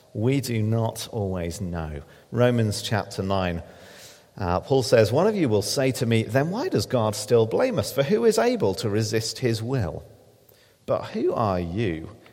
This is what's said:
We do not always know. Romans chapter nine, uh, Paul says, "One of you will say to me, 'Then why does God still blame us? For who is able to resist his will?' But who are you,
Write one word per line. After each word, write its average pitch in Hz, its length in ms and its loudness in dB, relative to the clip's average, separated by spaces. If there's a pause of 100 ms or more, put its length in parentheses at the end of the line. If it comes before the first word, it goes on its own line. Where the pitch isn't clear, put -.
(140)
We 127 280 0
do 113 200 -2
not 110 520 -2
always 92 480 -4
know. 80 400 -6 (300)
Romans 117 500 2
chapter - 420 -2
nine, 92 400 0 (760)
uh, 90 220 0
Paul 131 240 2
says, 113 300 4
"One 165 140 4
of 220 80 0
you 170 120 0
will 104 140 2
say 135 320 0
to - 120 -2
me, 113 180 2
'Then 135 260 0
why 247 180 -4
does - 200 0
God 110 280 0
still 117 300 4
blame 240 340 0
us? - 140 -4
For 139 100 2
who 214 220 2
is 220 120 4
able 226 380 2
to 110 140 -4
resist 110 500 -2
his 113 240 0
will?' 110 400 -4 (800)
But - 240 0
who 247 240 -2
are 98 260 0
you, 87 500 -4 (240)